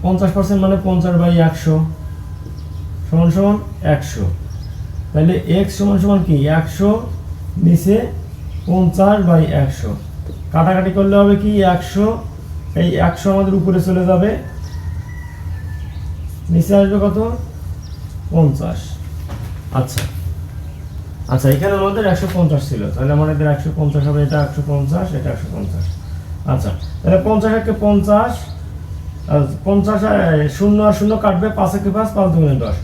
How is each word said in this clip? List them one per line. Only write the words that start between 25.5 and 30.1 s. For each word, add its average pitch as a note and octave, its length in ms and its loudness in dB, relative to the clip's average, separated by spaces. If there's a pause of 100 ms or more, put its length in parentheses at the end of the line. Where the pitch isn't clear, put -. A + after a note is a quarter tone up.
পঞ্চাশ। - 300 -4 (680)
আচ্ছা, - 180 -2 (300)
তাহলে F#3 260 4
পঞ্চাশ G#3+ 320 2
একে G#3+ 140 -2 (120)
পঞ্চাশ, G#3 480 4 (960)
আর D3 120 4 (220)
পঞ্চাশ, G3+ 400 2
আর E3 540 2